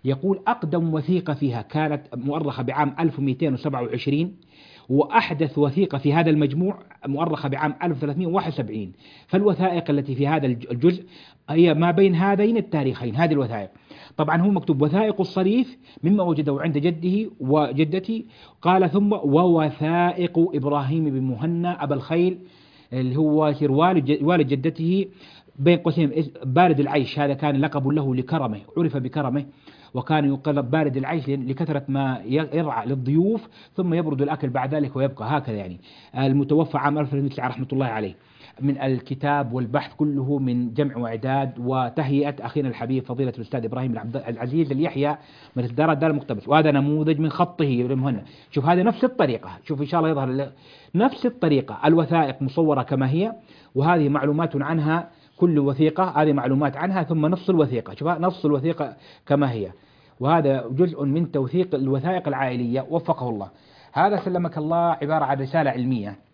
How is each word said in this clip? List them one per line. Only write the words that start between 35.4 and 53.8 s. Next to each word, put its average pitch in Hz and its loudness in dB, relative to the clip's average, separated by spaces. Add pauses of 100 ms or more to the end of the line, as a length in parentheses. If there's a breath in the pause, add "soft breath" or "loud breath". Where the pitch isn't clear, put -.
يعني. 90 -10 (380 loud breath)
المتوفى 143 2
عام 143 0
ألف 147 -2
وثلاثمية 139 -2
وتسعة 127 -6
رحمة 127 -6
الله 135 0
عليه. 107 -4 (460 loud breath)
من 135 0
الكتاب 135 -2
والبحث 127 -4
كله 143 0
من 123 -2
جمع 139 -2
وإعداد 123 -4
وتهيئة 139 -2
أخينا 131 -4
الحبيب 127 -4
فضيلة 127 -4
الأستاذ 117 -6
إبراهيم 127 -4
العبد 113 -8
العزيز 127 -4
اليحيى 143 -2 (400 loud breath)
من 123 -2
الدار، 143 2
الدار 151 2
المقتبس، 131 -4
وهذا 156 6
نموذج 147 2
من 160 0
خطه 143 0
ابن 127 -2
مهنا. 131 -2 (260 loud breath)
شوف 135 -2
هذه 180 4
نفس 226 2
الطريقة، 147 -2 (140)
شوف 143 -6
إن 143 -2
شاء 165 0
الله 160 2
يظهر 135 -2
ل-، 135 -4 (420 loud breath)
نفس 247 0
الطريقة، 151 0
الوثائق 156 2
مصورة 143 0
كما 131 0
هي، 185 -2 (420 loud breath)
وهذه 151 4